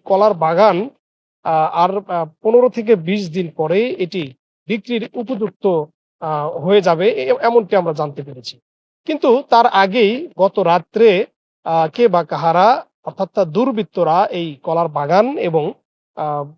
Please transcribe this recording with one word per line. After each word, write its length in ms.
কলার 300
বাগান, 560
আহ, 280
আর, 380
আহ, 180
পনেরো 260
থেকে 280
বিশ 340
দিন 200
পরে 380
এটি 460
বিক্রির 480
উপযুক্ত, 520
আহ, 380
হয়ে 220
যাবে, 300
এ-, 280
এমনটি 380
আমরা 160
জানতে 300
পেরেছি। 380
কিন্তু 440
তার 180
আগেই 640
গত 200
রাত্রে, 680
আহ, 260
কে 180
বা 160
কাহারা, 600
অর্থাৎ 240
তার 180
দুর্বৃত্তরা 800
এই 280
কলার 340
বাগান 500
এবং, 340
আহ, 440